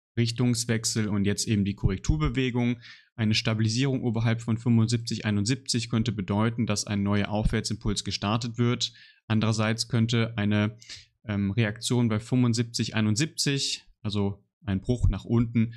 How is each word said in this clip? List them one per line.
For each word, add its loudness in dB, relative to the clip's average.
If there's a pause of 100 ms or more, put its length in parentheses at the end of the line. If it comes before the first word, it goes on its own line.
(180)
Richtungswechsel 0
und 0
jetzt 0
eben 2
die -2
Korrekturbewegung. 0 (360)
Eine 2
Stabilisierung 0
oberhalb 0
von -2
fünfundsiebzig 2
einundsiebzig -2
könnte 0
bedeuten, 0
dass -2
ein -2
neuer 2
Aufwärtsimpuls -2
gestartet -2
wird. 0 (360)
Andererseits 0
könnte 0
eine, 2 (480)
ähm, 0
Reaktion 0
bei 0
fünfundsiebzig 0
einundsiebzig, 0 (180)
also -2 (220)
ein 0
Bruch 2
nach 0
unten, 0